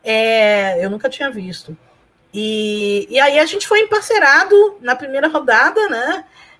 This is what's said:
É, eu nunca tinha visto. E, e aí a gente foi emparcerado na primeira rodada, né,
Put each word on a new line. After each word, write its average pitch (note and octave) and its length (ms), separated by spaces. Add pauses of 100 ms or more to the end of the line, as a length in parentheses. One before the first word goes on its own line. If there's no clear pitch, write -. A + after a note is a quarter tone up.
É, G#3 800
eu G3 60
nunca G#3+ 180
tinha C#4 220
visto. F#3 460 (560)
E, G#3 760
e B3 100
aí C#4+ 180
a D#4 80
gente G4 220
foi G#4+ 120
emparcerado G4+ 1000
na B3 160
primeira C#4 320
rodada, D#4 600
né, D4 360 (360)